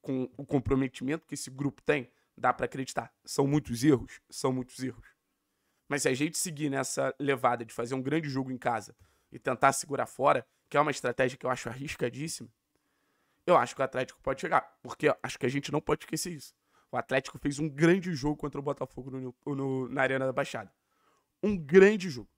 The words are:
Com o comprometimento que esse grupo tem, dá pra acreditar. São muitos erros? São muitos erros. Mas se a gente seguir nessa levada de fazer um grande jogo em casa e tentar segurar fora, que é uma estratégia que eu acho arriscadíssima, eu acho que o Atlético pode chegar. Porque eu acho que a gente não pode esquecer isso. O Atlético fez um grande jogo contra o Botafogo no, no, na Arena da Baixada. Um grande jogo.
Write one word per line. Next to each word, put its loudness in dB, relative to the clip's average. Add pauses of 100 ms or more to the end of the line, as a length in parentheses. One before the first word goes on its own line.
Com -4
o -12
comprometimento -2
que -14
esse -10
grupo -6
tem, 0 (260)
dá 2
pra -2
acreditar. -6 (120)
São 0
muitos 0
erros? 4
São -2
muitos -6
erros. -10 (840)
Mas -2
se 4
a 2
gente -2
seguir -4
nessa -2
levada 0
de -16
fazer -4
um -2
grande -2
jogo -4
em -8
casa -4 (340)
e -18
tentar 4
segurar -4
fora, 2 (220)
que 0
é 6
uma 4
estratégia -2
que -10
eu -2
acho -6
arriscadíssima, -6 (960)
eu 8
acho 2
que -2
o 4
Atlético -6
pode -4
chegar. 2 (200)
Porque -2
eu 2
acho -8
que -2
a 2
gente -6
não -2
pode -2
esquecer -6
isso. -16 (360)
O -6
Atlético -2
fez -4
um -2
grande 2
jogo -2
contra -8
o -8
Botafogo -8
no, -10 (120)
no, -2
na 0
Arena 0
da -2
Baixada. -6 (680)
Um 0
grande 8
jogo. -10